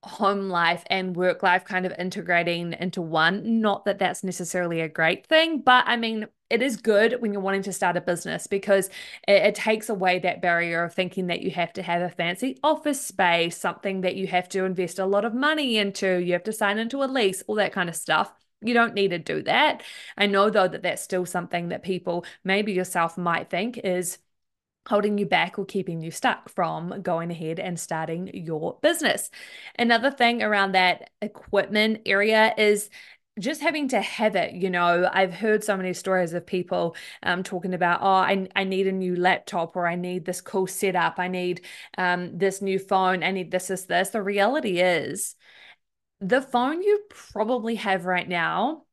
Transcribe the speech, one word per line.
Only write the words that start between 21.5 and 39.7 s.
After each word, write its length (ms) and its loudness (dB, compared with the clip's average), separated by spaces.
that 120 -8
people, 420 -4
maybe 280 0
yourself, 460 0
might 320 -2
think 280 -4
is 400 -2
holding 300 2
you 80 0
back 320 0
or 60 -4
keeping 360 -4
you 120 -8
stuck 360 -2
from 540 -4
going 300 -2
ahead 260 -6
and 220 -6
starting 520 -6
your 500 -6
business. 500 0
Another 360 2
thing 320 2
around 280 0
that 380 2
equipment 840 0
area 500 4
is 320 4
just 200 -4
having 280 0
to 120 2
have 360 -2
it. 180 -2
You 160 -2
know, 420 2
I've 220 2
heard 300 0
so 120 0
many 160 -4
stories 400 0
of 140 -6
people, 500 -2
um, 200 -2
talking 320 -6
about, 260 2
"Oh, 60 0
I, 500 4
I 60 2
need 240 0
a 60 0
new 240 -2
laptop," 600 0